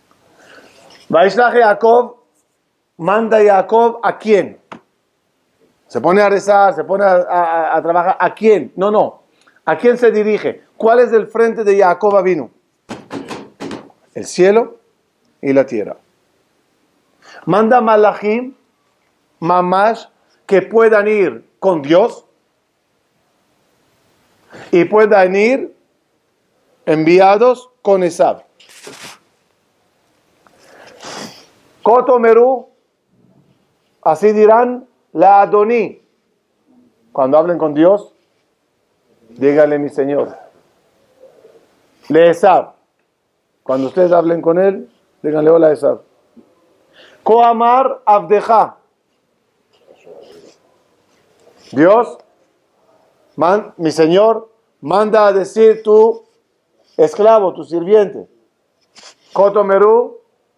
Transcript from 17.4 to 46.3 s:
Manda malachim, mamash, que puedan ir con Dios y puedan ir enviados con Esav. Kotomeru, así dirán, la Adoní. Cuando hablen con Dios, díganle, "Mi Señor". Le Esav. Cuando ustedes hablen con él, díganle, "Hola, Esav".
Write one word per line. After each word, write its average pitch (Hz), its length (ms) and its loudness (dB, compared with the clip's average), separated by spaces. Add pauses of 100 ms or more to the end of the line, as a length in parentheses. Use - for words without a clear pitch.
Manda 220 340 2
malachim, 220 760 -2 (840)
mamash, 180 640 -2 (420)
que 185 160 0
puedan 214 460 0
ir 175 400 -4 (100)
con 175 240 -2
Dios 160 420 0 (2500)
y 175 140 2
puedan 196 520 2
ir 233 380 -2 (1120)
enviados 190 840 2 (120)
con 196 200 0
Esav. 160 420 -2 (3500)
Kotomeru, 240 840 0 (1300)
así 165 300 0
dirán, 226 540 2 (260)
la 196 300 4
Adoní. 208 580 -2 (1120)
Cuando 135 260 0
hablen 170 200 -2
con 151 160 -4
Dios, 175 400 0 (1160)
díganle, 143 480 0
"Mi 143 100 -6
Señor". 139 460 -4 (1700)
Le 165 220 4
Esav. 165 420 0 (880)
Cuando 131 260 -6
ustedes 180 240 0
hablen 170 280 0
con 165 180 -2
él, 196 320 -2 (320)
díganle, 151 280 0
"Hola, 160 220 4
Esav". 131 280 -4 (1200)